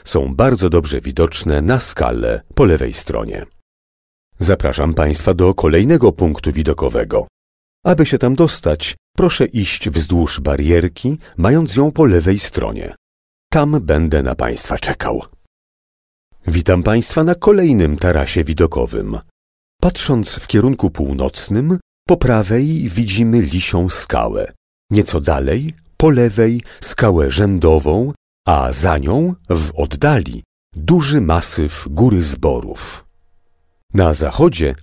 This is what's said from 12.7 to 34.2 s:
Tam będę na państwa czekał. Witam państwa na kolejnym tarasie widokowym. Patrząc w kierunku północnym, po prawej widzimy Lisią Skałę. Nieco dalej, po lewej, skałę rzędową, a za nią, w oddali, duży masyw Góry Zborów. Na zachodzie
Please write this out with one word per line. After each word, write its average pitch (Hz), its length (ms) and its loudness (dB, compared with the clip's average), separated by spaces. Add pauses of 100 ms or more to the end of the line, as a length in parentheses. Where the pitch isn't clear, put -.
Tam 147 300 2
będę 76 420 0
na 64 120 -4
państwa - 420 -6
czekał. - 460 -6 (1200)
Witam 85 360 0
państwa 117 400 0
na 170 120 2
kolejnym 143 640 4
tarasie 82 460 0
widokowym. 69 760 -2 (640)
Patrząc 143 540 -2
w - 120 -12
kierunku 110 420 2
północnym, 78 880 -4 (280)
po 170 100 4
prawej 123 720 0
widzimy 113 520 0
Lisią 87 480 0
Skałę. 55 640 -4 (380)
Nieco 101 300 0
dalej, 80 520 -2 (240)
po 156 120 4
lewej, 117 520 2 (200)
skałę 82 500 2
rzędową, 85 800 2 (340)
a 67 260 2
za 78 240 0
nią, 135 380 0 (140)
w 78 260 -2
oddali, 73 680 -2 (320)
duży 143 460 2
masyw 82 680 -2
Góry 95 320 2
Zborów. 65 840 -4 (880)
Na 87 200 4
zachodzie 78 680 0